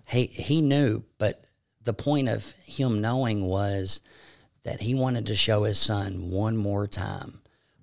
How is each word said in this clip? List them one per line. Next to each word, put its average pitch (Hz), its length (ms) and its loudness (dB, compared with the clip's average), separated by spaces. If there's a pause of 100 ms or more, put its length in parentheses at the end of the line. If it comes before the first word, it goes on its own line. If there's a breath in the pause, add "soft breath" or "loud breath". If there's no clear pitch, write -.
He, 120 200 0
he - 360 0
knew, 135 400 2 (160)
but - 260 0 (380)
the 117 100 -2
point 139 360 0
of 110 240 -4 (120)
him 120 360 0
knowing 113 460 0
was 98 540 0 (640 soft breath)
that 117 200 -8
he 120 120 0
wanted 127 320 0
to 107 80 -2
show 104 300 4
his 104 160 2
son 95 500 0
one 107 260 0
more 101 300 0
time 98 540 -8 (420)